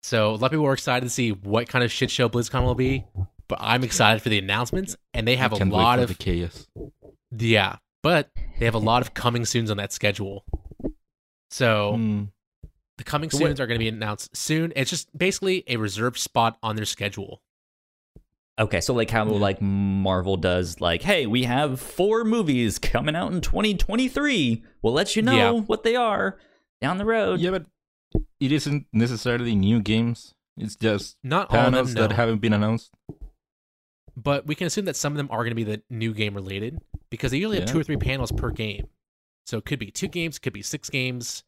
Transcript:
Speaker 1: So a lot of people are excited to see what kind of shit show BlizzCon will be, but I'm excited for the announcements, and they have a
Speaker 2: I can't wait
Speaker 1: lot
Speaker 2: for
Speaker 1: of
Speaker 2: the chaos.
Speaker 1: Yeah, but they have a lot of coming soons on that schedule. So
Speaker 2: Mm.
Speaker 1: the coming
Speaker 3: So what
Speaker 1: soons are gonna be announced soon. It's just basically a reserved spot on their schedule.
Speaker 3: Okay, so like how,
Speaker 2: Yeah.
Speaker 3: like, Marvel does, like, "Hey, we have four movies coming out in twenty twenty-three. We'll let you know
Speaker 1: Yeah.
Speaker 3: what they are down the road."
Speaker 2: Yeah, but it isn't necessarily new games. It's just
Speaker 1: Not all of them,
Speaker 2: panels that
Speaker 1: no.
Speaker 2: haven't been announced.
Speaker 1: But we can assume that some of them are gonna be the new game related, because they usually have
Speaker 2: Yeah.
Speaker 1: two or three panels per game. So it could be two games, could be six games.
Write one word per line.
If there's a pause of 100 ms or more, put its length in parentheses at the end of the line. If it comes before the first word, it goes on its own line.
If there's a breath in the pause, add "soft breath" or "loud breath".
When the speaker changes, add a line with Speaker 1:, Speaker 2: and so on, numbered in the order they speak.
Speaker 1:
So
a
lot
of
people
are
excited
to
see
what
kind
of
shit
show
BlizzCon
will
be, (440)
but
I'm
excited
for
the
announcements, (180)
and
they
have
a
Speaker 2:
I
can't
wait
Speaker 1:
lot
Speaker 2:
for
Speaker 1:
of
Speaker 2:
the
chaos. (720)
Speaker 1:
Yeah, (260)
but (280)
they
have
a
lot
of
coming
soons
on
that
schedule. (1040)
So
Speaker 2:
Mm. (680)
Speaker 1:
the
coming
Speaker 3:
So
what
Speaker 1:
soons
are
gonna
be
announced
soon.
It's
just
basically
a
reserved
spot
on
their
schedule. (1160)
Speaker 3:
Okay,
so
like
how,
Speaker 2:
Yeah.
Speaker 3:
like,
Marvel
does,
like,
"Hey,
we
have
four
movies
coming
out
in
twenty
twenty-three. (200 loud breath)
We'll
let
you
know
Speaker 1:
Yeah.
Speaker 3:
what
they
are (420 soft breath)
down
the
road."
Speaker 2:
Yeah,
but (720)
it
isn't
necessarily
new
games. (240)
It's
just
Speaker 1:
Not
all
of
them,
Speaker 2:
panels
that
Speaker 1:
no.
Speaker 2:
haven't
been
announced. (1200)
Speaker 1:
But
we
can
assume
that
some
of
them
are
gonna
be
the
new
game
related, (320)
because
they
usually
have
Speaker 2:
Yeah.
Speaker 1:
two
or
three
panels
per
game. (600)
So
it
could
be
two
games,
could
be
six
games.